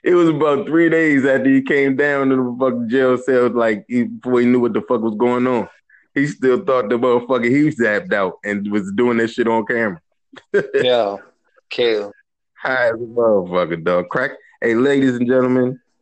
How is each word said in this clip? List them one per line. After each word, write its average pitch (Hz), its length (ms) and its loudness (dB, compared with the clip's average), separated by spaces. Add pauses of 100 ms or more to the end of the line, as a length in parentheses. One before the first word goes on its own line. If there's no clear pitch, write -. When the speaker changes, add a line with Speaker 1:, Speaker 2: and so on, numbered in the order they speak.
Speaker 1:
it 180 100 2
was 175 140 4
about 147 380 0
three 165 240 2
days 156 340 2
after 135 240 2
he 135 140 4
came 139 340 0
down 143 320 0
to 131 80 2
the 123 240 -2
fucking 120 300 -2
jail 127 280 2
cell, 123 320 2
like, 113 380 -2
he, 120 160 0
before 117 360 -2
he 120 60 2
knew 123 140 4
what 117 140 0
the - 80 -2
fuck 120 180 -2
was 110 160 -2
going 123 300 0
on. 120 200 0 (480)
He 143 140 0
still 127 360 0
thought 123 260 0
the 120 80 0
motherfucker 120 480 0
he 147 240 2
zapped 104 420 -2
out 98 220 -2 (100)
and 104 260 -4
was 101 240 -4
doing 120 220 0
that 113 140 0
shit 117 180 -2
on 113 180 0
camera. 113 340 -4 (520)
<laughs> - 220 -2
Speaker 2:
Yeah, 120 420 0 (540)
kill. 107 420 -2 (420)
Speaker 1:
High 127 340 -2
as 113 60 -2
a - 40 -8
motherfucker, 92 840 -2
dog. 90 280 -2
Crack. 131 220 -4 (280)
Hey, 117 140 0
ladies 135 420 2
and 120 100 -2
gentlemen, 127 540 0 (220)